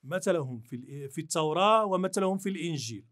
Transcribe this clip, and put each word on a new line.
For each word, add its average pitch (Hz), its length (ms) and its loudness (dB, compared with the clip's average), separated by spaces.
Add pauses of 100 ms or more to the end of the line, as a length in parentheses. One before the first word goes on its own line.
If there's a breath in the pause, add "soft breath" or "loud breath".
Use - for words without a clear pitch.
مثلهم 156 560 0
في 120 160 -14
ال-، 139 340 -12
في 160 120 -10
التوراة 170 640 4
ومثلهم 190 520 0
في 190 120 -4
الإنجيل. 147 640 -6